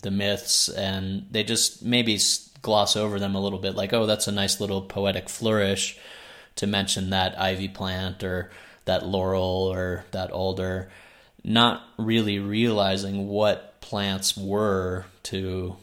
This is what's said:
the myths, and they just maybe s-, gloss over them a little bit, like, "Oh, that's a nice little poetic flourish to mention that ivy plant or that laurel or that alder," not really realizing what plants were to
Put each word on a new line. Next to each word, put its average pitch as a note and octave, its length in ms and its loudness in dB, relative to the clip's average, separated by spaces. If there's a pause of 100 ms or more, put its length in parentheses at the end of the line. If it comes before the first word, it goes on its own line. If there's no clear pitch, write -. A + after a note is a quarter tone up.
the G2 100 -4
myths, G2+ 580 0
and F#2+ 600 -4
they A2 140 0
just - 400 0
maybe A#2 320 2
s-, - 340 0 (120)
gloss G#2 340 4
over G#2+ 240 0
them G2 160 0
a G2 60 0
little G2 180 -2
bit, F#2+ 160 -4
like, G2 180 -2
"Oh, A2+ 120 4
that's G#2+ 220 0
a G#2 40 -2
nice G2 280 0
little G2 220 -2
poetic F#2+ 480 -2
flourish G2+ 680 0 (580)
to - 100 -2
mention G2 460 0
that F#2 280 0
ivy F#2+ 280 0
plant F#2 560 -6
or F2+ 280 -4 (340)
that F#2 200 0
laurel F#2 640 0
or F2+ 400 -4
that F#2 200 -6
alder," F#2 580 -2 (540)
not A#2 400 2 (140)
really G#2+ 420 2
realizing G2+ 880 2
what G#2 540 0
plants G2 540 -2
were F#2+ 680 0 (180)
to F#2 600 -4